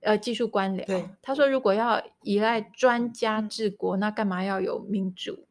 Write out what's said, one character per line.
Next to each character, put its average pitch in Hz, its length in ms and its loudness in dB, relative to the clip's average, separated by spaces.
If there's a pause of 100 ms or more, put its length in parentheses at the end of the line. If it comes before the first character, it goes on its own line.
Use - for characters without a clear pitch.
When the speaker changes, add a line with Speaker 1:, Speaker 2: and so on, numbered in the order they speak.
Speaker 1:
呃， 208 160 2
技 233 160 -2
术 226 140 -2
官 190 280 0
僚。 180 100 -6
Speaker 2:
对。 185 240 -4 (120)
Speaker 1:
他 269 140 -4
说 285 120 4
如 269 120 2
果 202 160 4
要 226 280 2 (200)
依 202 160 2
赖 226 200 2
专 240 540 2
家 220 280 -2
治 214 280 -2
国， 190 280 -2
Speaker 2:
嗯。 - 20 0
Speaker 1:
那 208 100 2
干 214 160 -2
嘛 185 180 -2
要 196 160 -2
有 - 200 -2
民 190 340 -2
主？ - 380 -10